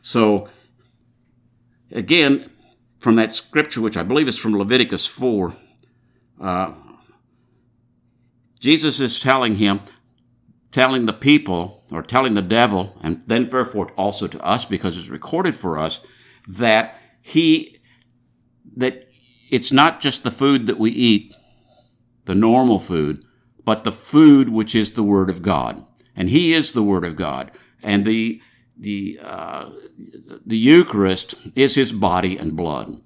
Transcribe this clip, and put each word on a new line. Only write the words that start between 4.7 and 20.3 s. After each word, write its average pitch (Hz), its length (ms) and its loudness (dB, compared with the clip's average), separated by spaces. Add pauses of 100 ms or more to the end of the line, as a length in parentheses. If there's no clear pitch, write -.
four, 107 480 -4 (880)
uh, 90 320 -4 (1900)
Jesus 139 400 0
is 127 220 -4
telling 127 360 0
him, 101 240 0 (920)
telling 131 340 0
the 110 80 -2
people, 95 800 0
or 82 100 -8
telling 127 300 0
the 104 80 0
devil, 98 600 0
and 82 240 -6
then 120 200 0
therefore 120 440 -4
also 98 360 -6
to - 160 -12
us, 107 220 -2
because 90 320 -6
it's 85 140 -14
recorded 165 440 -6
for 85 240 -8
us, 78 220 -6 (480)
that 110 500 0 (220)
he, 160 580 0 (960)
that 127 360 -6 (400)
it's - 200 -2
not 151 300 2
just - 220 -4
the 120 80 -4